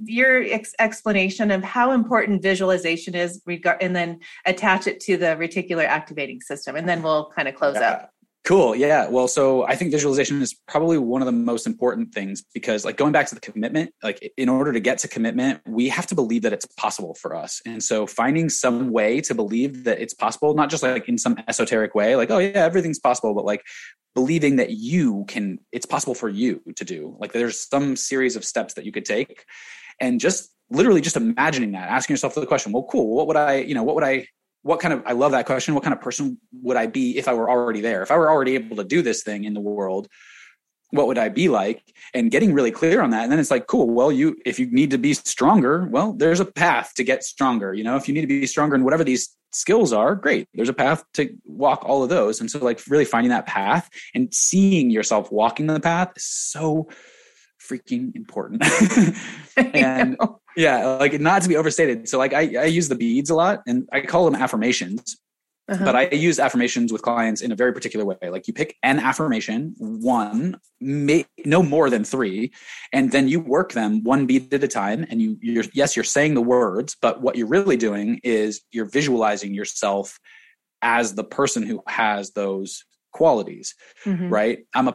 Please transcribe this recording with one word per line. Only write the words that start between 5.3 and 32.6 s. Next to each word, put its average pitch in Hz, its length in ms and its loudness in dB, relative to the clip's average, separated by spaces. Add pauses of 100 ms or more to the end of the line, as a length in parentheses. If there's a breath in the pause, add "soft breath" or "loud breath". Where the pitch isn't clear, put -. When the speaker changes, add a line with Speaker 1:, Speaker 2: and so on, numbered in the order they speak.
Speaker 1:
reticular 165 480 -4
activating 143 560 -6
system, 139 340 -10
and 165 100 -6
then 175 160 -2
we'll 156 320 0
kinda 139 180 -4
close 143 240 0
Speaker 2:
Yeah. 113 160 2
Speaker 1:
up. - 180 -8 (340)
Speaker 2:
Cool. 160 300 4
Yeah. 139 340 2
Well, 127 200 2
so 135 380 2
I 135 80 2
think 170 160 -2
visualization 143 520 0
is 120 120 -4 (120)
probably 160 320 2
one 127 240 0
of 127 40 0
the 127 60 0
most 117 340 0
important 113 460 -2
things 98 300 -8 (100)
because, 107 320 -4
like, 110 120 -6
going 147 160 2
back 143 160 4
to - 60 -12
the 110 60 -18
commitment, 117 520 -4 (100)
like, 107 340 -8
in 131 120 0
order 135 240 2
to 117 80 0
get 123 180 0
to - 100 -6
commitment, 120 580 -2
we 117 220 -2
have - 200 -4
to - 60 -6
believe 117 280 0
that 110 100 0
it's - 140 -6
possible 98 480 -6
for 78 200 -10
us. - 300 -10
And 113 180 -10
so 107 240 -2
finding 147 420 0
some 127 420 0
way 113 320 2
to 139 120 -4
believe 120 500 -2
that 117 160 0
it's 113 140 -10
possible, 147 400 0
not 151 140 2
just, 156 140 -2
like, 127 260 -2
in 120 80 0
some 117 200 0 (120)
esoteric 110 460 0
way, 110 220 4
like, 117 140 2
"Oh, - 80 4
yeah, 196 260 2
everything's 165 340 0
possible," 117 360 0
but, 104 100 -2
like, 101 180 -2 (520 loud breath)
believing 143 420 2
that 123 140 2
you 113 580 0
can, 101 300 -6 (120)
it's - 160 -10
possible 139 280 -4
for 120 140 -6
you 104 340 -2 (120)
to - 100 -10
do. 82 360 -10
Like, 107 120 -10
there's 117 360 -4
some 139 260 0
series 131 420 -2
of 104 80 -10
steps - 300 -6
that - 100 -14
you 104 60 -10
could 107 140 -8
take, - 400 -4 (560 loud breath)
and 123 180 0
just 180 320 -2 (200)
literally 175 320 4
just 160 140 -2
imagining 120 560 0
that, 92 180 -8
asking 131 240 -2
yourself 131 200 -4
the 147 120 -4
question, 127 260 -2